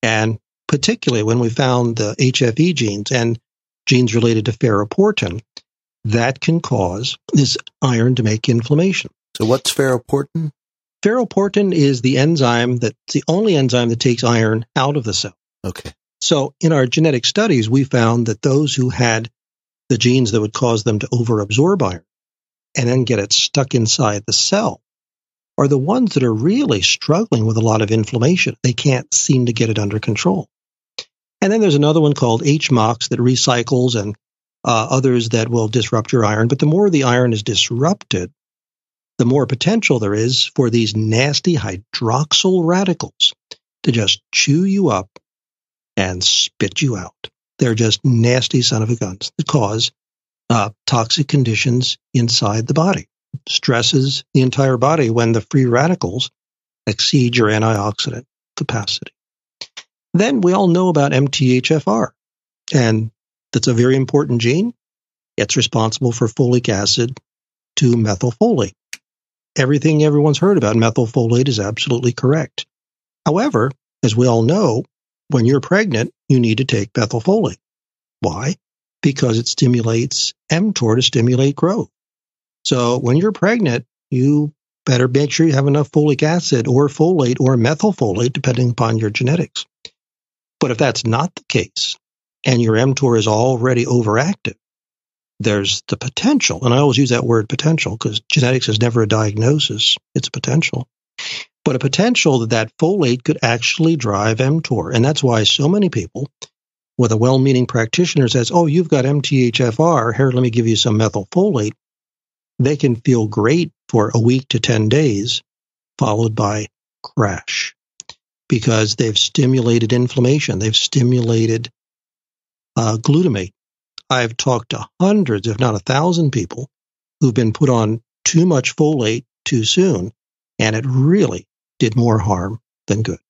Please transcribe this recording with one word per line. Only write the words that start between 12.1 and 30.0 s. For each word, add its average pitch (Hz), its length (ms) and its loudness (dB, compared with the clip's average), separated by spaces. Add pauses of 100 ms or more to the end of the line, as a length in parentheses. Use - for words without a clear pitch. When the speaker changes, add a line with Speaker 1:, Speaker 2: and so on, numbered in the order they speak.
Speaker 1:
enzyme 123 600 0
that's 117 180 -4 (180)
the 143 140 -2
only 190 280 2
enzyme 123 340 0
that 117 100 -4
takes 120 240 0
iron 113 420 2 (100)
out 143 220 0
of 127 60 -4
the 107 100 -6
cell. - 220 -6 (300)
Speaker 2:
Okay. - 260 -12 (300)
Speaker 1:
So 147 380 0
in 165 120 2
our 139 140 2
genetic 139 400 0
studies, 156 440 0
we 135 140 2
found 117 440 0
that 110 140 -6
those 143 340 0
who 127 140 -2
had 113 400 -2 (580)
the 123 100 0
genes 123 340 2
that 110 100 0
would 107 120 -6
cause 117 300 0
them 107 160 0
to 123 80 -8
overabsorb 120 720 0
iron 92 220 -4 (720)
and 123 100 -2
then 123 180 0
get 107 140 -2
it 101 140 -4
stuck - 400 -2
inside 110 520 0
the - 80 -6
cell - 480 -2 (760)
are 139 100 2
the 143 100 2
ones 202 360 0
that - 100 0
are 120 100 0
really 156 480 0
struggling 156 640 0
with 110 120 0
a 117 40 0
lot 110 200 2
of 104 100 -2
inflammation. 120 720 0
They 127 100 2
can't 127 400 -2
seem 127 340 2
to 120 60 -2
get 113 160 0
it 110 100 -2
under 104 200 -4
control. 165 480 -2 (960)